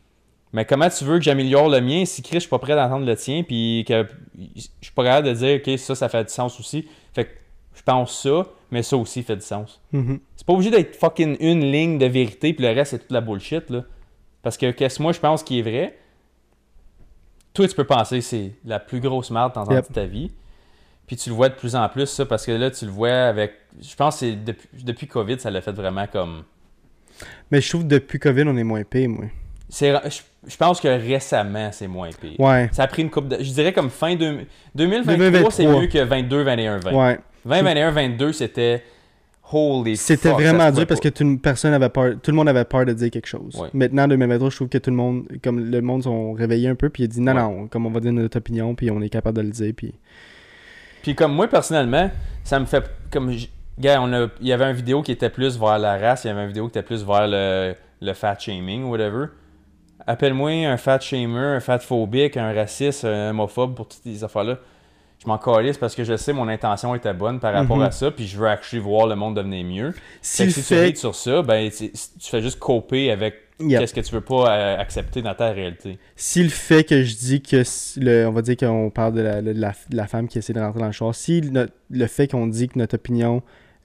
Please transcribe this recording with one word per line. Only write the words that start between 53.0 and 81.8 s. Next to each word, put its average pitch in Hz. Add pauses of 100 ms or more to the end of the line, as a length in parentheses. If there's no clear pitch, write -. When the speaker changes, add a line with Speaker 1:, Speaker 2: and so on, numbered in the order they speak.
Speaker 1:
comme, 127
j-, 120 (300)
gars, 139
on 123
a, 120 (140)
il 123
y 127
avait 123
une 135
vidéo 127
qui 143
était 117
plus 127
vers 107
la 101
race, 117
il 117
y -
avait 101
une 101
vidéo 107
qui 117
était 101
plus 113
vers 101
le, 95 (260)
le 98
fat 101
shaming, 95
whatever. 113 (840)
Appelle-moi 135 (160)
un 127
fat 135
shamer, 127
un -
fat 123
phobique, 127
un 110
raciste, 120
un 107
homophobe 110
pour 120
toutes -
ces 107
affaires-là. 110 (640)
Je -
m'en 110
calisse 123
parce 113
que 120
je 113
sais 143
mon 127
intention 110
était 113
bonne 110
par 110
rapport 113
Speaker 2:
Mhm. 135
Speaker 1:
à -
ça, 139
puis 117
je 95
veux 110
actually 107
voir 107
le 110
monde 104
devenir 98
mieux. 101 (280)
Speaker 2:
Si -
Speaker 1:
Fait 190
que 190
Speaker 2:
le 175
Speaker 1:
si 147
tu 131
Speaker 2:
fait 170
Speaker 1:
ris 170
sur 110
ça, 135
ben, 110
tu, 107
tu -
fais 117
juste 117
coper 131
avec 104 (220)
Speaker 2:
Yep. 143
Speaker 1:
qu'est-ce 117
que 120
tu -
veux 113
pas, 127
euh, 101
accepter 107
dans 107
ta 117
réalité. 95 (200)
Speaker 2:
Si -
le 165
fait 156
que 143
je 117
dis 127
que -
s-, -
le, 117
on 113
va 117
dire 120
qu'on 113
parle 113
de 113
la, 104
de 110
la, 107 (180)
de -
la 104
femme 117
qui -
essaie 110
de 110
rentrer 110
dans 110
le 104
char, 113
si 170
le, 131 (200)